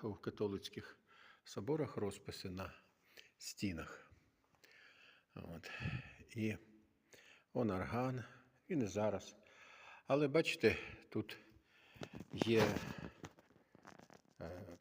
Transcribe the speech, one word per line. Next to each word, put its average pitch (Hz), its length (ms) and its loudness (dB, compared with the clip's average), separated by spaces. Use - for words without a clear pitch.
в 107 140 0
католицьких - 800 -4
соборах 131 540 0
розписи - 520 -4
на 92 240 -6
стінах. - 760 -6
От. - 360 -10
І 110 200 0
он 120 160 4
орган, 120 540 0
він 165 120 4
і 113 40 6
зараз. 98 500 2
Але 143 200 6
бачите, 135 500 6
тут - 280 -4
є, 110 300 6
е, 87 400 -8